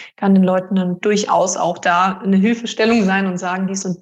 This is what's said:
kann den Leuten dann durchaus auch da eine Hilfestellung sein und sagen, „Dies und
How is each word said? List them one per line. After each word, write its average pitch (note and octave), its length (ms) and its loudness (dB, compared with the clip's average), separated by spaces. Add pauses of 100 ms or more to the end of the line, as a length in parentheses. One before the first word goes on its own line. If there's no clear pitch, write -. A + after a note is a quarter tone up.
(160)
kann G3 200 2
den F#3+ 80 6
Leuten F#3 320 0
dann F3+ 260 -2
durchaus F#3+ 560 0
auch E3+ 220 -4
da F#3 440 0
eine G3 140 2
Hilfestellung A3+ 640 0
sein F#3+ 220 0
und F3+ 140 -4
sagen, F#3 280 -4
„Dies F#3+ 160 -6
und F3+ 180 -6